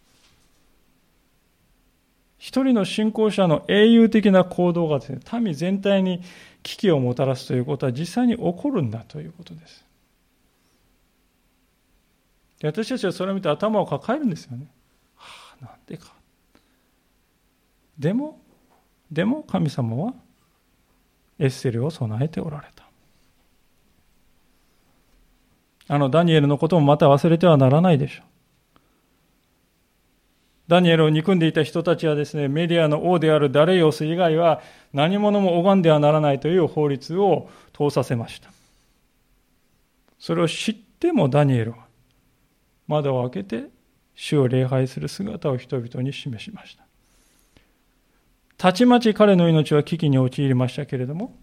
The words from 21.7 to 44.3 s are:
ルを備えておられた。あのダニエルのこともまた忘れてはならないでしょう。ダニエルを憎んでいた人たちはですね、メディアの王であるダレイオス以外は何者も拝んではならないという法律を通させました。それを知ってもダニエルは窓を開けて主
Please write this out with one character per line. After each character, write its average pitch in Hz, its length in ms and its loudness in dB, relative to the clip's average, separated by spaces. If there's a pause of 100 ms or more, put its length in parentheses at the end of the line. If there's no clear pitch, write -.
ル 117 160 -4
を 165 40 -4
備 113 340 -6
え 160 40 -4
て 190 120 -8
お 175 100 -8
ら 147 100 -14
れ - 140 -20
た。 - 100 -20 (3000)
あ 147 120 -2
の 135 120 0
ダ 165 140 2
ニ 165 80 2
エ 156 80 4
ル 143 60 2
の 143 120 0
こ 160 100 -2
と 175 120 2
も 143 40 4
ま 147 140 4
た 160 80 4
忘 147 220 4
れ 160 100 2
て 180 80 2
は 160 100 6
な 135 120 6
ら 147 120 4
な 185 120 4
い 139 60 4
で 143 100 -4
し - 100 -16
ょ - 40 -20
う。 - 20 -20 (2500)
ダ 175 140 4
ニ 180 80 4
エ 165 80 6
ル 160 80 4
を 156 60 2
憎 160 240 0
ん 180 40 2
で 160 80 2
い 151 60 0
た 156 100 0
人 165 200 -4
た 170 120 0
ち 165 120 -4
は 151 80 0
で 147 100 -2
す 151 140 -10
ね、 143 100 -4
メ 160 180 -2
デ 170 100 0
ィ 165 60 2
ア 151 60 2
の 156 220 -2
王 180 80 2
で 156 120 2
あ 151 80 4
る 143 140 0
ダ 147 140 4
レ 185 100 2
イ 175 60 2
オ 151 100 4
ス 151 140 -6
以 165 100 -4
外 165 200 0
は 165 260 2 (320)
何 165 240 0
者 208 240 0
も 175 180 0
拝 196 200 4
ん - 20 0
で 165 80 4
は 151 100 4
な 147 100 4
ら 156 120 2
な 143 100 2
い 131 80 -2
と 147 80 -4
い 180 100 0
う 160 80 2
法 151 220 -2
律 139 300 -6
を 180 320 0 (240)
通 147 160 -2
さ 139 120 -2
せ 127 140 -4
ま 113 120 -6
し - 120 -20
た。 - 100 -20 (1700)
そ - 160 -6
れ 170 80 0
を 160 60 0
知 - 220 -6
っ 214 40 -8
て - 380 -6
も 180 160 2
ダ 143 160 2
ニ 135 80 2
エ 113 140 0
ル 117 60 -10
は - 120 -20 (1040)
窓 139 320 -2
を - 80 -2
開 190 160 -10
け - 0 -
て 240 220 -8 (480)
主 - 240 -4